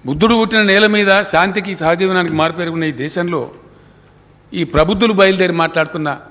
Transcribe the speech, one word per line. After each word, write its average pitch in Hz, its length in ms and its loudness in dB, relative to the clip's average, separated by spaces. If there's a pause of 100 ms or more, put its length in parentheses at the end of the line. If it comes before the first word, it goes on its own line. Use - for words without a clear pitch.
బుద్ధుడు 156 300 2
పుట్టిన 220 260 2
నేల 202 260 4
మీద 208 360 2
శాంతికి, 196 520 -2
సహజీవనానికి 175 600 0
మారుపేరుగున్న 165 480 -2
ఈ 156 80 -2
దేశంలో 151 600 -6 (1000)
ఈ 175 100 -4
ప్రబుద్ధులు 190 500 0
బయలుదేరి 190 400 2
మాట్లాడుతున్న 160 760 -4